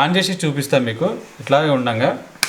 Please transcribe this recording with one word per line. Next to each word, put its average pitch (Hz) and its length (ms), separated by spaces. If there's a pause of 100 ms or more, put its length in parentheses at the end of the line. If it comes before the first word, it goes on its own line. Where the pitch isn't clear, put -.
ఆన్ 170 160
చేసి 185 260
చూపిస్తాను 139 480
మీకు. 110 180 (320)
ఇట్లాగే 143 380
ఉండంగా 123 320 (360)